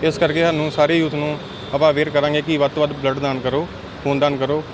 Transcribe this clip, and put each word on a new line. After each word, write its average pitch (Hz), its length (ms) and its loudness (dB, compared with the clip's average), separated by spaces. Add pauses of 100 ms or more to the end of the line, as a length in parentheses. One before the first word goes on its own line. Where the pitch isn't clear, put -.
ਇਸ 160 140 0
ਕਰਕੇ 160 260 2
ਸਾਨੂੰ 156 280 2
ਸਾਰੇ 151 260 2
ਯੂਥ 156 160 0
ਨੂੰ 151 240 -4 (360)
ਆਪਾਂ 151 180 4
ਅਵੇਅਰ 147 180 0
ਕਰਾਂਗੇ 147 320 2
ਕਿ 156 160 0
ਵੱਧ 139 140 2
ਤੋਂ 151 160 2
ਵੱਧ 147 60 -4
ਬਲੱਡ 135 260 -2
ਦਾਨ 135 200 -2
ਕਰੋ, 131 280 -2 (360)
ਖੂਨ 139 160 0
ਦਾਨ 143 180 2
ਕਰੋ 139 260 -2 (100)